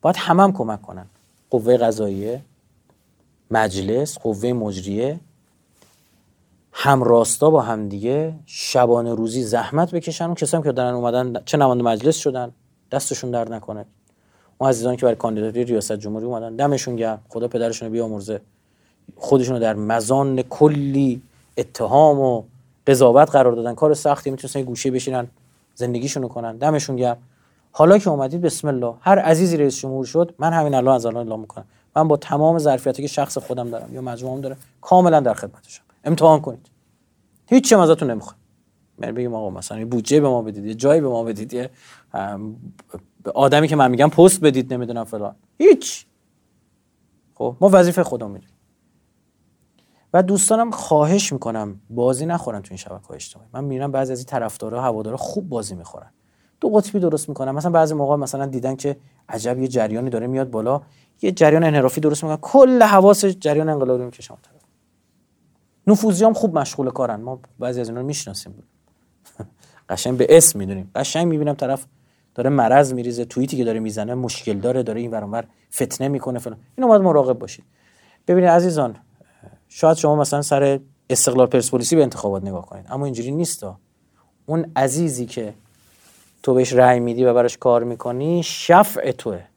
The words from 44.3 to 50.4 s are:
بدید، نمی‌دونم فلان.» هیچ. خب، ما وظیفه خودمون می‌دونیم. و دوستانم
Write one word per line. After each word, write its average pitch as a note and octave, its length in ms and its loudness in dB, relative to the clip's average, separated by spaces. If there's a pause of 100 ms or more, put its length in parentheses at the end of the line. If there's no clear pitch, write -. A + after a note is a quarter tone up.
بدید، C3 340 2
نمی‌دونم A#2 300 -8
فلان.» G#2 300 -10 (240)
هیچ. - 480 4 (1300)
خب، B2 260 -6
ما F#3+ 120 6
وظیفه F3 300 4
خودمون A2 300 -6
می‌دونیم. - 220 -20 (1600)
و F3 100 4
دوستانم A3 480 2